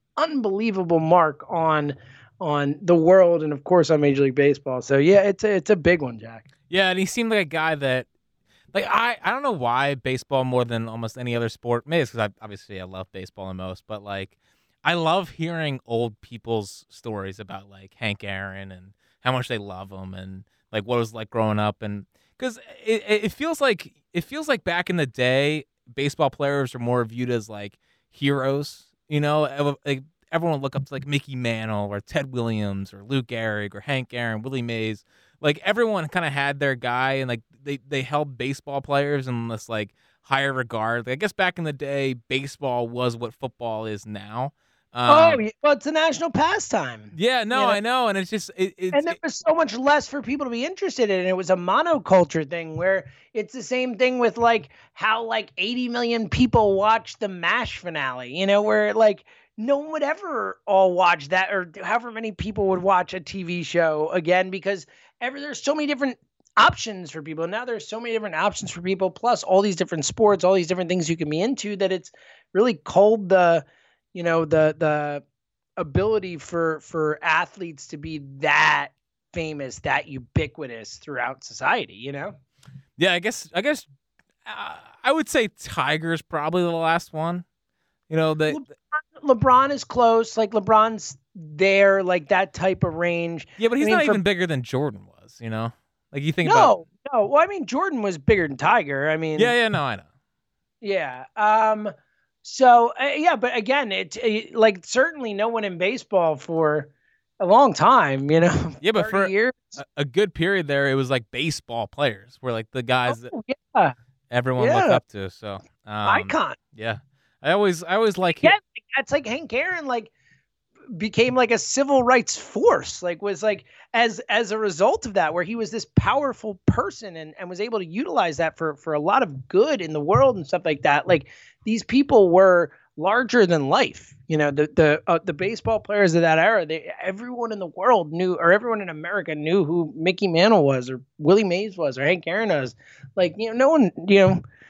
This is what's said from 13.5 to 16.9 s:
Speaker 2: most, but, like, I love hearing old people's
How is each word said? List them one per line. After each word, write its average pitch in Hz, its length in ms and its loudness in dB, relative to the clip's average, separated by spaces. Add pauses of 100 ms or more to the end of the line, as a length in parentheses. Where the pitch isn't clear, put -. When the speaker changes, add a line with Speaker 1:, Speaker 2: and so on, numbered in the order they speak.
Speaker 2:
most, 92 320 -10
but, 107 160 -12
like, 98 340 -10 (480)
I 160 80 0
love 170 380 -2
hearing 160 560 -6
old 117 340 -4
people's 113 720 -8